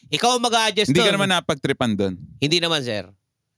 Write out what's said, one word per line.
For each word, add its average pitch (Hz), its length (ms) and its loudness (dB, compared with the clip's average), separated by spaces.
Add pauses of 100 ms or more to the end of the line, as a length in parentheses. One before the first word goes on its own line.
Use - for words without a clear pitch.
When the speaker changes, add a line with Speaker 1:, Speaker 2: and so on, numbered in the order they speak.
Speaker 1:
Ikaw 220 240 0
ang 240 120 0
mag-a-adjust 220 440 0
Speaker 2:
Hindi 247 120 4
ka 214 80 4
Speaker 1:
dun. 196 80 2
Speaker 2:
naman 196 120 0
napagtripan 147 640 -2
dun? 98 220 0 (220)
Speaker 1:
Hindi 151 220 0
naman, 165 240 0
sir. 104 240 -6 (520)